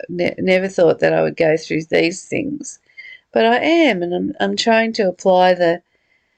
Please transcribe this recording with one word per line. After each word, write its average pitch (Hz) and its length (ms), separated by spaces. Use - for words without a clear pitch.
ne-, 175 300
never 185 300
thought 175 320
that 160 140
I 160 100
would 151 120
go 160 220
through 160 280
these 170 400
things, - 540
but 226 120
I 233 120
am, 294 460
and 175 100
I'm, 190 260
I'm 202 160
trying 226 380
to 220 140
apply 185 480
the 175 260